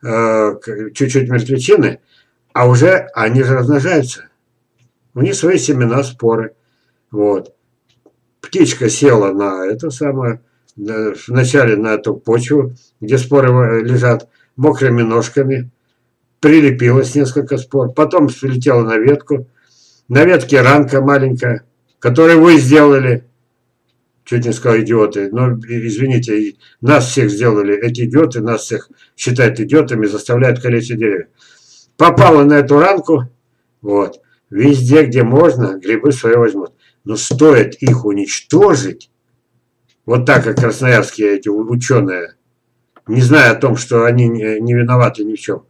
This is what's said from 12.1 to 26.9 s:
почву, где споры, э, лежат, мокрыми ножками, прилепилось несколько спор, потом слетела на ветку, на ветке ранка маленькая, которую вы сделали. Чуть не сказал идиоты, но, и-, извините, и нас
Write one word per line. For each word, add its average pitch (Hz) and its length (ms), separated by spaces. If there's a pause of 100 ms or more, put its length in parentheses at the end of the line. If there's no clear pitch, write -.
почву, 123 600 (260)
где 117 180
споры, 131 320
э, 117 320
лежат, 120 460 (280)
мокрыми 127 460
ножками, 123 680 (680)
прилепилось 131 720
несколько 143 420
спор, 127 360
потом 151 360
слетела 127 540
на 113 160
ветку, 139 500 (600)
на 135 160
ветке 165 360
ранка 135 400
маленькая, 131 640 (340)
которую 160 440
вы 165 160
сделали. 135 680 (1000)
Чуть 120 220
не 117 60
сказал 113 280
идиоты, 104 500
но, 120 220
и-, 117 340
извините, 113 540
и 104 180 (220)
нас 127 280